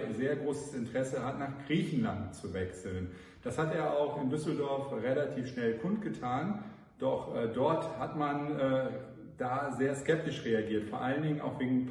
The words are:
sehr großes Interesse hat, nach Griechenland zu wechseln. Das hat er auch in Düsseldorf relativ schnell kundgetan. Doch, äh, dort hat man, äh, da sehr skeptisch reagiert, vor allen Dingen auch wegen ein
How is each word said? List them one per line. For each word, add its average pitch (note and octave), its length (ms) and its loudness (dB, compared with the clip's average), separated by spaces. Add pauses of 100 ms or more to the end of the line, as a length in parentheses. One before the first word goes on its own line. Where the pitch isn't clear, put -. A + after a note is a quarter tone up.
(200)
sehr C#3+ 160 2
großes - 380 -2
Interesse C3 500 0
hat, C#3 140 -2
nach C#3 160 -4 (120)
Griechenland A2+ 680 0
zu - 200 -10
wechseln. F#2 560 -4 (340)
Das B2 140 -2
hat D#3+ 160 2
er D#3 120 0 (140)
auch C#3 220 2
in C3 80 2
Düsseldorf C#3 600 0 (180)
relativ C3+ 420 2
schnell A#3+ 260 2
kundgetan. E3+ 840 0 (360)
Doch, - 360 0
äh, A#2 140 2 (140)
dort D#3+ 220 4 (140)
hat C#3 180 -4
man, D3 200 2 (220)
äh, C3 300 4 (500)
da C3+ 320 0 (100)
sehr C#3 140 4
skeptisch - 500 0
reagiert, G#2+ 400 2
vor - 180 -6
allen C#3 200 2
Dingen D#3 200 2
auch B2+ 180 -4
wegen B2+ 220 4
ein B2+ 80 0